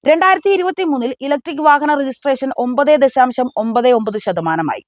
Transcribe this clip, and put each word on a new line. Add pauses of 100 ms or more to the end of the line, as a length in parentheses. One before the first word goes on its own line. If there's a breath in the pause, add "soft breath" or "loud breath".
രണ്ടായിരത്തി
ഇരുപത്തിമൂന്നിൽ
ഇലക്ട്രിക്
വാഹന
രജിസ്ട്രേഷൻ
ഒമ്പത്
ദശാംശം
ഒമ്പത്
ഒമ്പത്
ശതമാനമായി.